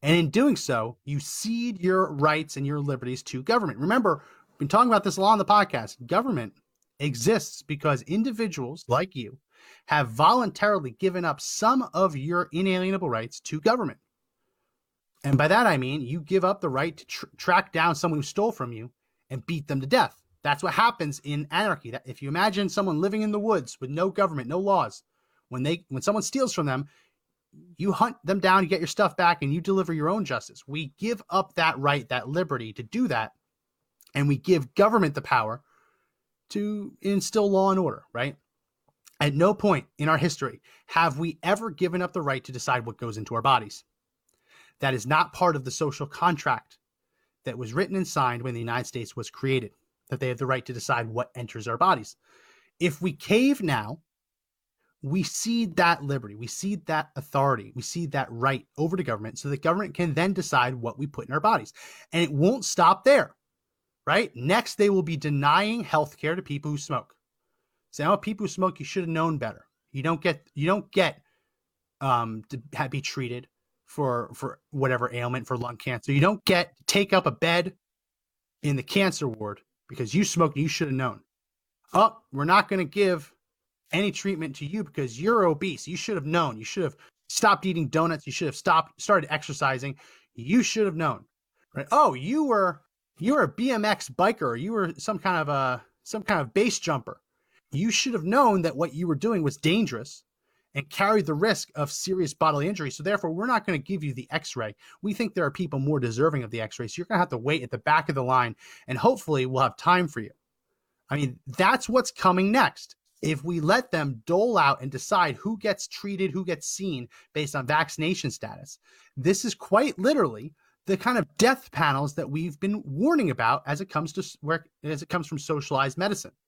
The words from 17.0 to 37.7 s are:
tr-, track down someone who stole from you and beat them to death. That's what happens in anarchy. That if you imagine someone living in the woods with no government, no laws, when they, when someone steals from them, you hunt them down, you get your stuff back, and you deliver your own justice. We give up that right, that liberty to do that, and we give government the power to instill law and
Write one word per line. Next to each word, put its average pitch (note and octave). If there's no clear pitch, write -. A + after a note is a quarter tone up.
tr-, -
track F#3
down E3
someone D#3+
who C#3+
stole G#3
from A#2+
you A2+
and C3+
beat D#3
them C#3
to C3+
death. G3+
That's D3
what F3
happens G3
in D3
anarchy. E3
That B2
if B2
you C#3
imagine F#3+
someone F3+
living G3+
in G#3+
the G#3
woods G3+
with C3
no E3
government, D#3+
no E3
laws, F#3+
when B2+
they, E3
when C3
someone G#3
steals C4
from D#3
them, C#3
you F#3+
hunt A#3
them F#3+
down, F#3
you E3
get F3
your E3+
stuff -
back, E3+
and C#3
you E3
deliver F#3
your D#3
own G3+
justice. -
We D3
give A3
up F#3
that D#3+
right, C#3
that B2
liberty C#3
to B2+
do A#3
that, A2+
and C#3+
we C#3+
give E3
government G3
the -
power A#2
to G#3
instill G3+
law F#3+
and F#3+